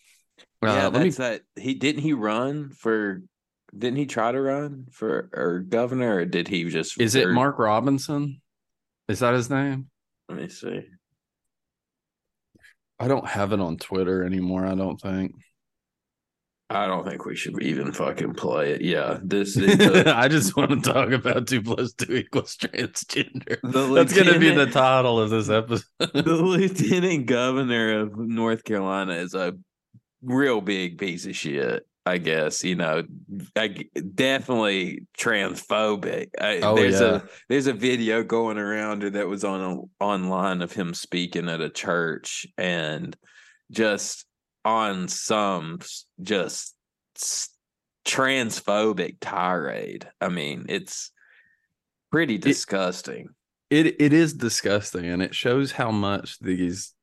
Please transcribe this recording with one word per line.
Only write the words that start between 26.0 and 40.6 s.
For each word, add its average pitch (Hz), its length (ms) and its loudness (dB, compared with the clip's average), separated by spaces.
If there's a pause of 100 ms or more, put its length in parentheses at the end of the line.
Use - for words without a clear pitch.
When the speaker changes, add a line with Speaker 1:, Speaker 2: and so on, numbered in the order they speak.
Speaker 1:
The 143 100 2 (120)
lieutenant 180 920 2
governor 120 760 2
of 104 180 -4
North 113 460 0
Carolina 95 500 -2
is 90 200 -6
a 92 200 -2 (640)
real 127 400 2
big 92 380 -4
piece 85 260 -6
of 92 120 -10
shit, 69 500 -4 (180)
I 90 140 -2
guess. 80 440 -2
You 90 120 -2
know, 82 280 -2 (540)
I 107 120 -2
g-, - 220 -12 (240)
definitely 113 920 -2 (100)
transphobic. 101 1200 -2
I, 104 200 -2
Speaker 2:
Oh, 104 180 2
Speaker 1:
there's 98 240 4
Speaker 2:
yeah. 117 60 8
Speaker 1:
a, 98 160 2 (260)
there's 135 200 2
a 135 40 2
video 113 500 0
going 113 360 0
around 107 460 -4
that 101 240 -2
was 98 140 -6
on 95 180 -2 (400)
a, 98 40 0
online 92 560 0